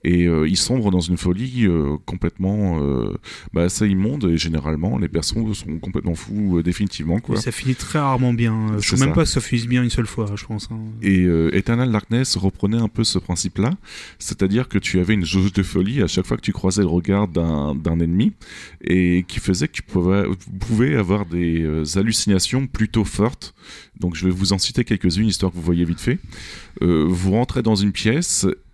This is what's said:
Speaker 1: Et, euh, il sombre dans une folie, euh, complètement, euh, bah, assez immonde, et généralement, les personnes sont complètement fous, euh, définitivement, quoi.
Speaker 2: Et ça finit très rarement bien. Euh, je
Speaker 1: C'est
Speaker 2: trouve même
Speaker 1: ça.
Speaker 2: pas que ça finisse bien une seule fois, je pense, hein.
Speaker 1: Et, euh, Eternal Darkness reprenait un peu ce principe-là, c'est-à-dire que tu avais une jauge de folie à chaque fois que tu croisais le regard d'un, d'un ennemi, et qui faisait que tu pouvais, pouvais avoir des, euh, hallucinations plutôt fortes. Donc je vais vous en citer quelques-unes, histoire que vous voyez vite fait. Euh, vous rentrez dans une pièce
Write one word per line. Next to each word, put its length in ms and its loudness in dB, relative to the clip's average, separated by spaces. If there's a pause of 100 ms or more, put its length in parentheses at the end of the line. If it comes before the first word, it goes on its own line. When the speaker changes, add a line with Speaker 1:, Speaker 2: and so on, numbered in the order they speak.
Speaker 1:
Et, 220 4
euh, 220 4
il 80 2
sombre 340 0
dans 80 2
une 160 0
folie, 500 0
euh, 300 2 (100)
complètement, 760 -2
euh, 320 0 (400)
bah, 100 2
assez 240 0
immonde, 380 0
et 120 4
généralement, 600 -2
les 100 -2
personnes 460 -2
sont 260 -8
complètement 360 -4
fous, 420 -2
euh, 60 2
définitivement, 560 -2
quoi. 180 -4
Speaker 2:
Et 40 0
ça 120 -4
finit 220 -2
très 240 -4
rarement 340 2
bien. 200 2
Euh, 260 -2
je 20 -2
Speaker 1:
C'est 60 -2
Speaker 2:
trouve 120 2
même 100 4
Speaker 1:
ça. 60 0
Speaker 2:
pas 80 6
que 60 2
ça 100 0
finisse 260 -2
bien 160 0
une 80 2
seule 180 0
fois, 180 -4 (100)
je 100 -10
pense, 260 -8
hein. 60 -10 (240)
Speaker 1:
Et, 200 4
euh, 340 4
Eternal 340 2
Darkness 460 0
reprenait 440 0
un 100 0
peu 160 -2
ce 120 -2
principe-là, 540 -2 (480)
c'est-à-dire 480 0
que 100 -2
tu 220 0
avais 140 2
une 120 2
jauge 280 2
de 100 2
folie 380 0
à 60 2
chaque 180 -2
fois 100 -2
que 60 -8
tu 100 -4
croisais 300 0
le 80 4
regard 400 2
d'un, 440 -2
d'un 280 -2
ennemi, 320 2 (500)
et 420 4
qui 140 -6
faisait 300 0
que 40 -14
tu 100 -10
pouvais, 400 2 (360)
pouvais 380 2
avoir 280 0
des, 360 0
euh, 220 0 (120)
hallucinations 720 0
plutôt 380 0
fortes. 480 -2 (480)
Donc 140 -2
je 100 -4
vais 80 4
vous 180 0
en 60 2
citer 260 -2
quelques-unes, 440 0
histoire 260 0
que 20 -12
vous 80 -8
voyez 220 2
vite 160 -4
fait. 180 0 (600)
Euh, 260 4
vous 240 0
rentrez 300 0
dans 140 2
une 180 2
pièce 520 0 (280)